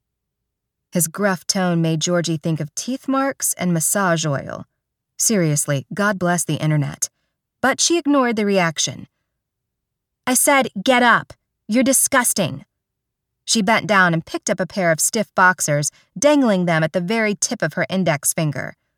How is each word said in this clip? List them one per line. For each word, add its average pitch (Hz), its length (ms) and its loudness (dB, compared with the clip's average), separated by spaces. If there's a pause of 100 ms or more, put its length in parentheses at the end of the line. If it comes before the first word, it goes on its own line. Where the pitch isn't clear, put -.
(920)
His 170 160 0
gruff 190 400 -2
tone 180 340 0
made 160 180 0
Georgie 170 380 -2
think 160 220 -4
of 151 160 -10
teeth - 320 -8
marks 269 460 -2
and 180 200 -2
massage 170 540 0
oil. - 400 -6 (500)
Seriously, 151 760 0
God 202 280 -2
bless 175 240 0
the - 180 -4
internet. 151 480 -2 (520)
But 247 200 0
she 339 160 2
ignored 277 380 2
the 214 100 0
reaction. 190 640 -2 (1200)
"I 254 80 2
said, 269 340 2 (140)
get 247 180 4
up! 226 320 2 (340)
You're 240 160 2
disgusting." 226 800 0 (800)
She - 160 0
bent 196 260 0
down 185 260 4
and 165 120 -2
picked - 240 -8
up 202 100 -2
a 185 80 -4
pair 175 240 0
of 160 80 0
stiff - 340 -2
boxers, 160 560 2 (300)
dangling 247 460 4
them 160 180 2
at 160 80 -2
the 185 80 -2
very 214 340 -2
tip - 280 -6
of 156 140 -4
her 180 140 -2
index 165 440 -2
finger. 151 420 -4 (220)